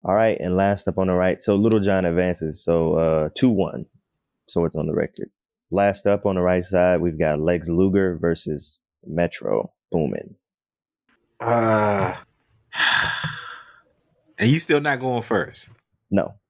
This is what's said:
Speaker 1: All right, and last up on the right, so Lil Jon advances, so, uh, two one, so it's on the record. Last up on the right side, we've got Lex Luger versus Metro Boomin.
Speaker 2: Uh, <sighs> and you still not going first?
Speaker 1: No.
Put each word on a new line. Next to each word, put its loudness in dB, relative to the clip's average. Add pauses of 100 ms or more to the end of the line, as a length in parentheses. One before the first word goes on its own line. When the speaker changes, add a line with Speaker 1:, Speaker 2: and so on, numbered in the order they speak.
Speaker 1:
All 0
right, 2
and -2
last 0
up -4
on 0
the 2
right, 0
so 2
Lil 4
Jon 0
advances, -2
so, 2
uh, 2
two 4
one, -2 (640)
so -2
it's -6
on -4
the -4
record. -6 (420)
Last 0
up 0
on 2
the 0
right 2
side, 2
we've -2
got 0
Lex -2
Luger 2
versus -4 (300)
Metro -4 (200)
Boomin. -4 (1040)
Speaker 2:
Uh, 2 (580)
<sighs> -6
and 2
you 4
still 2
not 0
going -2
first? -4 (420)
Speaker 1:
No. 0 (160)